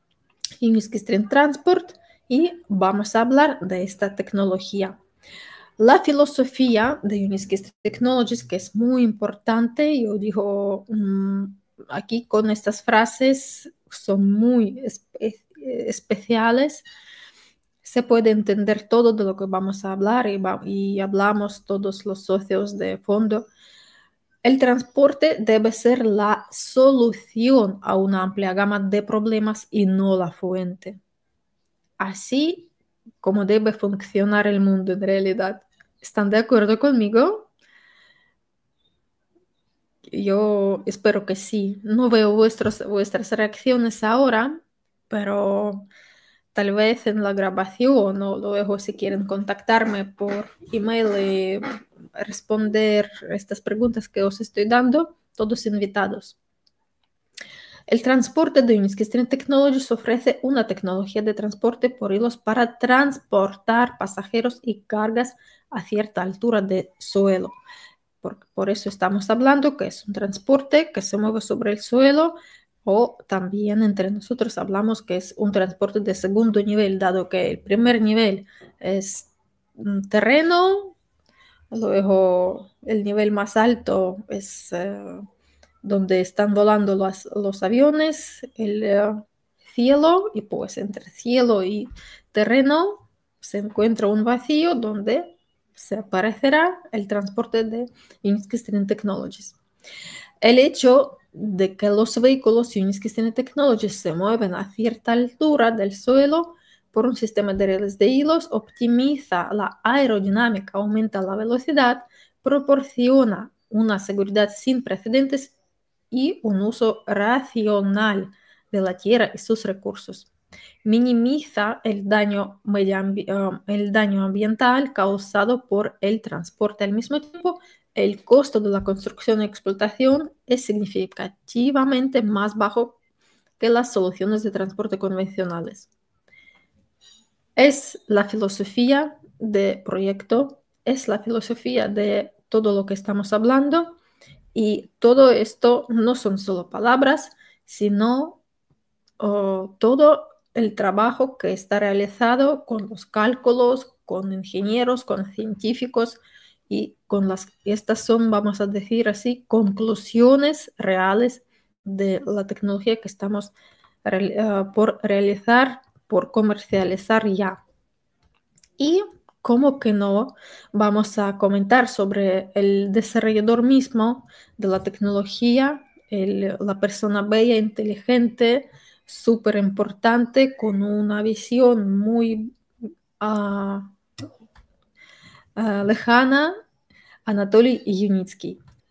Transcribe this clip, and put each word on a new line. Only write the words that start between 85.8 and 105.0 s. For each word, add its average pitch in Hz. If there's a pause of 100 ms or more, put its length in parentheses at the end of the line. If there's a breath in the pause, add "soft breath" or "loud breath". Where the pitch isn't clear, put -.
donde 190
están 208
volando 208
los, 190
los 196
aviones, 294
el, 214
eh, 208 (500)
cielo, 320
y 214
pues -
entre 202
cielo 240
y 208 (440 loud breath)
terreno 277 (300)
se -
encuentra 208
un 214
vacío 302
donde 220 (360)
se -
aparecerá 269 (100)
el 208
transporte 208
de 226 (340 soft breath)
Unitsky 202
String 202
Technologies. - (840 loud breath)
El 240
hecho 262 (140)
de 190
que 208
los 220
vehículos 240
Unitsky 196
String 226
Technologies 247
se 170
mueven 196
a 196
cierta 233